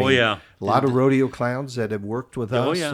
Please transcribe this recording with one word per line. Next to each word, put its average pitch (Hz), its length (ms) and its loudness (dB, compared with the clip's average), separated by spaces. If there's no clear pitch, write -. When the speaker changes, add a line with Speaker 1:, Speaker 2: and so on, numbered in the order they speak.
Speaker 1:
mean, 135 60 4
Speaker 2:
yeah. 113 260 2
Speaker 1:
a 95 60 -8
lot 113 180 2
of 139 60 2
Speaker 2:
And 123 80 2
Speaker 1:
rodeo 135 300 4
clowns 127 480 -6
that 110 160 -4
have 104 120 -4
worked 113 320 -8
with 113 160 -6
Speaker 2:
Oh, 127 200 0
Speaker 1:
us, 180 80 -2
Speaker 2:
yeah. 156 140 -4